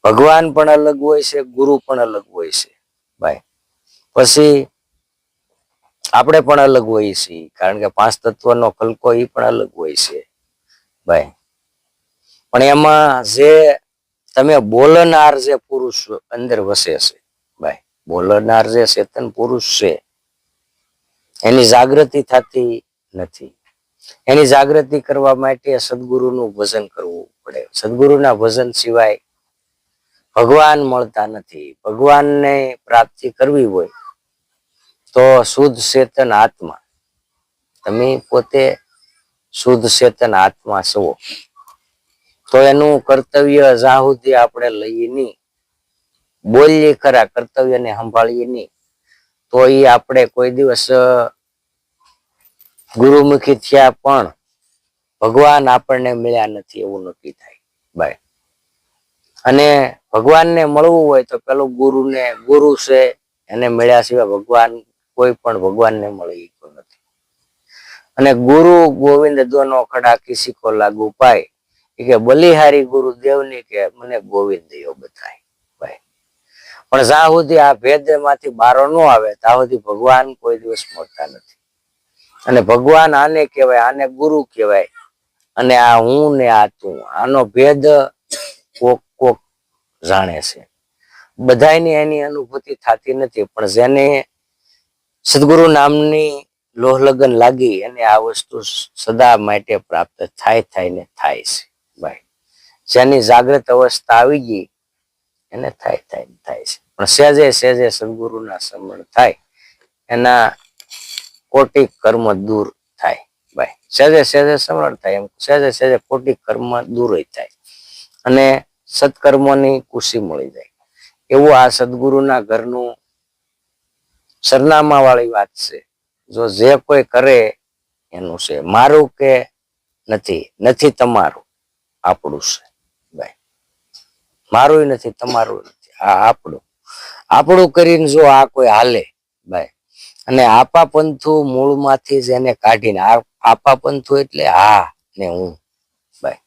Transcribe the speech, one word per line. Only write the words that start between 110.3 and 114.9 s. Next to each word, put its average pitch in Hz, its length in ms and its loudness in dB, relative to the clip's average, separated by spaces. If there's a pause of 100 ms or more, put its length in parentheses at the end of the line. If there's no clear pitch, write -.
કોટી 135 380 0 (140)
કર્મ 113 240 -2 (220)
દૂર 107 200 -4 (320)
થાય, - 240 -8 (340)
ભાઈ. - 180 -8 (120)
સહેજે 151 360 2
સહેજે 147 340 0
સ્મરણ 151 400 -6